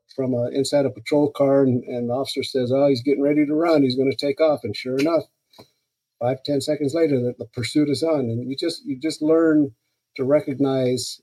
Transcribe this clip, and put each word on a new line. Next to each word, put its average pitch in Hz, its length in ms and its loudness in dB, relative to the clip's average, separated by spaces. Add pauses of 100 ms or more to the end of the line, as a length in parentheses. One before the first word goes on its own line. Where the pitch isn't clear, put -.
(140)
from 127 200 -2
a, 120 160 -2
inside 135 360 0
a 120 40 -2
patrol 147 400 0
car, 139 320 2
and, 123 220 2
and 123 260 -6
the 120 40 -2
officer 135 280 -4
says, 127 320 -2
"Oh, 139 140 4
he's 127 140 0
getting 135 200 0
ready 147 240 2
to 147 80 -2
run. 156 300 4
He's 127 120 0
gonna 135 180 2
take 143 260 -4
off." 151 240 2
And 139 120 -6
sure 131 220 -6
enough, 156 240 0 (960)
five, 123 240 -4
ten 143 180 -2
seconds 147 340 -4
later, 151 260 2
the, 123 180 -2
the 117 80 -12
pursuit 143 420 -2
is 135 140 -2
on. 160 180 0
And 123 300 -4
you 135 60 -8
just, 165 280 -6
you 135 140 -8
just 151 240 -6
learn 156 480 4 (460)
to 135 80 -4
recognize 135 1000 0